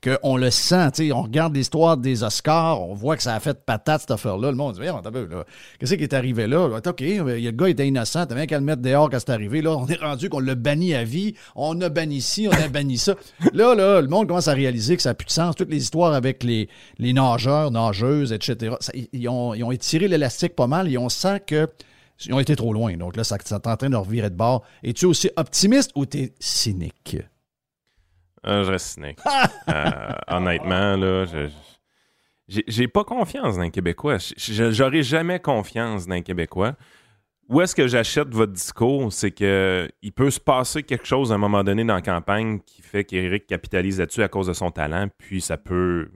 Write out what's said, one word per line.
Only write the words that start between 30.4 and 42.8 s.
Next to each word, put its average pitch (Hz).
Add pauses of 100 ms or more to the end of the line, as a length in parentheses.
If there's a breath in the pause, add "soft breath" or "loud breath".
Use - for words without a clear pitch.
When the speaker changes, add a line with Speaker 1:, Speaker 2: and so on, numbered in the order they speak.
Speaker 2:
là, 95
je, 76
je, 73 (960)
j'ai, 98
j'ai 117
pas 202
confiance 220
dans 87
les 82
Québécois. 95
Je, -
je, 113
j'aurai 131
jamais 165
confiance 113
dans 92
les 87
Québécois. 92 (720 soft breath)
Où 135
est-ce 180
que 135
j'achète 123
votre 110
discours ? 117
C'est 101
que 95 (140)
il 101
peut 139
se -
passer 131
quelque -
chose 131
à -
un 101
moment 101
donné 101
dans 113
la 90
campagne 101
qui -